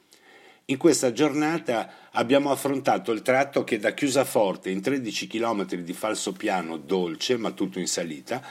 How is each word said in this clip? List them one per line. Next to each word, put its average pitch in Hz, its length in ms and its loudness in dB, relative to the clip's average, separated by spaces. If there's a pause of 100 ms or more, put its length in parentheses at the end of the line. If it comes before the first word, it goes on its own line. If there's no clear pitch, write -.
(680)
In 131 100 -2
questa 131 360 4
giornata 147 1000 0
abbiamo 139 400 4
affrontato 131 580 0
il 110 100 -2
tratto 135 440 2
che 113 160 -2
da 104 120 2
Chiusaforte, 120 760 2
in 95 100 -2
tredici 117 460 -4
chilometri 101 560 -2
di 85 100 -8
falso 104 400 -4
piano 92 440 -2
dolce, 85 600 0
ma 107 140 -2
tutto 92 300 -4
in 90 80 -4
salita, 85 520 -4 (100)